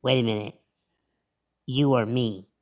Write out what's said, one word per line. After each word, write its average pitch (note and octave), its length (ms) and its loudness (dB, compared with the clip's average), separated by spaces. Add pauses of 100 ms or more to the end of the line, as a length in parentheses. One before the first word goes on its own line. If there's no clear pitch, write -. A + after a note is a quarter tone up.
"Wait C3 180 0
a A#2+ 40 0
minute, G#2+ 320 -4 (1120)
you C#3 280 2
are A#2+ 120 4
me. A2 440 -4 (120)